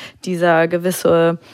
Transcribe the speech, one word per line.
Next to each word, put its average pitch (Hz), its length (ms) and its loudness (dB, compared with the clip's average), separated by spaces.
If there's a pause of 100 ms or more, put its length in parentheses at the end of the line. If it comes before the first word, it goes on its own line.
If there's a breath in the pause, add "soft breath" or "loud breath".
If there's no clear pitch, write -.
(240 loud breath)
dieser 170 460 0
gewisse 170 680 0 (160 loud breath)